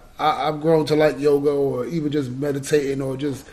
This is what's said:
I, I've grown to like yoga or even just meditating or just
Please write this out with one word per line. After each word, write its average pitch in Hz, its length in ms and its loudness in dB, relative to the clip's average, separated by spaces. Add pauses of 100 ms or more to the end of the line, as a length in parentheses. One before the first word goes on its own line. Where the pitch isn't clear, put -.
(180)
I, 147 320 0
I've 151 120 -6
grown 156 260 4
to 151 80 2
like 151 240 2
yoga 143 320 4
or 135 360 0
even 160 240 -4
just 139 200 -2
meditating 139 720 -2
or 131 160 -4
just 139 340 -6